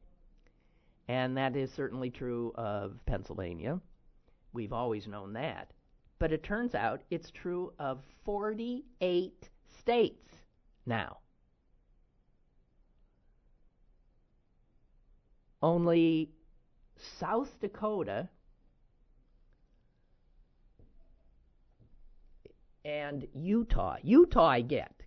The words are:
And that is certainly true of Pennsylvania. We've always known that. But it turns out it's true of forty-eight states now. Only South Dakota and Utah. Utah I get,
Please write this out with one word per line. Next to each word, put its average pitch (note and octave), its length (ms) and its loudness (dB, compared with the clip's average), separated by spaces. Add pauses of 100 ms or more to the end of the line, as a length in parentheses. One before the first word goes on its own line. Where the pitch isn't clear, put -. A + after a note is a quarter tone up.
(1080)
And B2+ 280 -2
that C3+ 200 0
is C3+ 160 -2
certainly B2+ 380 -4
true A#2+ 440 -4
of G#2 520 -6
Pennsylvania. F#2+ 760 -4 (720)
We've A2+ 200 -6
always A2+ 360 -4
known G2+ 240 -10
that. A#2+ 400 -8 (460)
But D#3+ 140 2
it D#3+ 100 0
turns A#3 320 -2
out A2+ 360 0
it's E3 200 -6
true F3+ 480 -6
of C#3 260 -6 (200)
forty-eight G#3 1200 -2 (300)
states - 500 2 (560)
now. A2+ 320 -2 (4000)
Only E3 680 4 (880)
South A#3+ 400 -2
Dakota F#3+ 680 -4 (4000)
and D3 480 -6
Utah. E3+ 680 2
Utah B3 440 8
I B2 140 4
get, A#2+ 320 -2 (140)